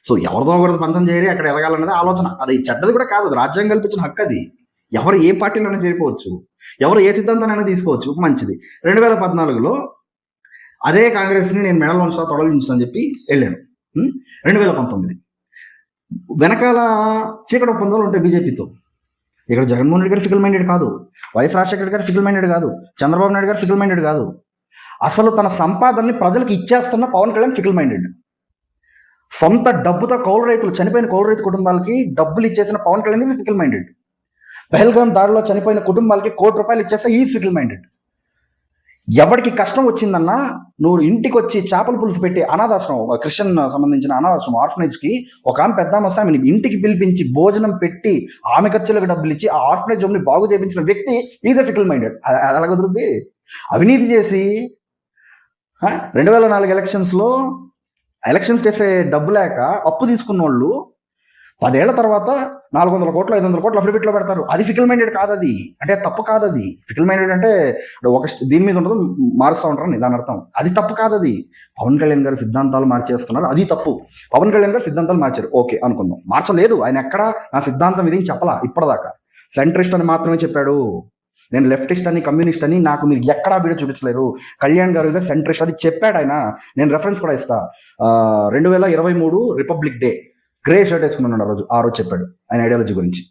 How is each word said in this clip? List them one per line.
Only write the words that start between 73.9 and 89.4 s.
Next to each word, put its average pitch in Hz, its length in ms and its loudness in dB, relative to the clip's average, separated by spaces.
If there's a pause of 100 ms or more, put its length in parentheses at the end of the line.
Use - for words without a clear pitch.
పవన్ 190 180 4
కళ్యాణ్ 202 200 4
గారు 240 100 -2
సిద్ధాంతాలు 165 360 -2
మార్చారు, 127 360 -2
ఓకే 123 300 0
అనుకుందాం. 98 420 -4
మార్చలేదు, 175 540 2
ఆయన 131 180 0
ఎక్కడ 202 340 -2 (220)
"నా 135 60 0
సిద్ధాంతం 170 460 0
ఇది" 165 100 0
అని 190 100 -2
చెప్పలా 165 380 -4
ఇప్పటిదాకా. 143 460 -2 (440)
సెంట్రిస్ట్ 180 400 2
అని 170 100 0
మాత్రమే 165 320 0
చెప్పాడు. 139 680 -2 (480)
"నేను 131 160 2
లెఫ్టిస్ట్ 170 400 -2
అని, 170 120 -2
కమ్యూనిస్ట్ 156 440 0
అని 170 160 2
నాకు 147 260 0
మీరు 135 240 2
ఎక్కడా 190 260 0
వీడియో 165 260 -2
చూపించలేరు. 127 540 -4 (260)
కళ్యాణ్ 170 340 2
గారు 156 120 0
is 156 80 -2
a 180 40 0
centrist," 160 420 -2
అది 165 100 -2 (140)
చెప్పాడు 190 300 0
ఆయన. 139 360 -2 (240)
నేను 139 140 2
రెఫరెన్స్ 180 300 -2
కూడా 160 120 -2
ఇస్తా. 113 360 -4 (340)
ఆ, 110 500 2
రెండు 156 160 2
వేల 185 160 4
ఇరవై 170 280 0
మూడు 170 440 0